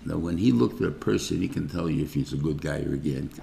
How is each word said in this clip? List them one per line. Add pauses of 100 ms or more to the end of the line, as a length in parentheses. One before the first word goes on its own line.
that
when
he
looked
at
a
person,
he
can
tell
you
if
he's
a
good
guy
or,
again, (140)